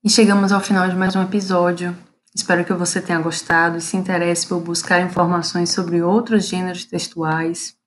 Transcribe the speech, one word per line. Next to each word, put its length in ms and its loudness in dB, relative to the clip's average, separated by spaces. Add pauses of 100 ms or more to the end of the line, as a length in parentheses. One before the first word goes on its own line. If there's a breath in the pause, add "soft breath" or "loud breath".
E 60 2
chegamos 420 6
ao 100 2
final 260 2
de 80 -2
mais 200 0
um 80 2
episódio. 720 0 (360)
Espero 300 0
que 80 -4
você 300 -2
tenha 180 -2
gostado 580 0
e 40 -6
se 160 -6
interesse 480 0
por 140 -4
buscar 420 0
informações 720 0
sobre 280 0
outros 480 2
gêneros 380 -6
textuais. 880 -6 (120)